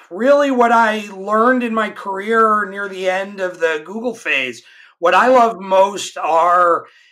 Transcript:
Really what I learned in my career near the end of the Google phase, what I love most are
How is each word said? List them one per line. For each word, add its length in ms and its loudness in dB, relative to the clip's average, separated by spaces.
Really 400 2
what 220 2
I 400 0
learned 500 0
in 120 -4
my 160 -2
career 800 0
near 200 -10
the 200 -6
end 320 -4
of 200 -6
the 240 0
Google 300 -8
phase, 480 -4
what 160 2
I 140 4
love 320 4
most 580 0
are 680 2